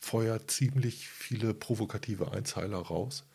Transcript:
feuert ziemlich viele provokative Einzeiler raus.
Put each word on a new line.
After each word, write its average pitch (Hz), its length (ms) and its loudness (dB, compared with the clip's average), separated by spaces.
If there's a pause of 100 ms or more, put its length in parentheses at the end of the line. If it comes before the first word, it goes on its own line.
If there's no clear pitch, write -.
feuert 113 500 2
ziemlich 131 580 2
viele 110 460 0
provokative 107 800 -2
Einzeiler 98 460 -2
raus. 90 460 -2 (100)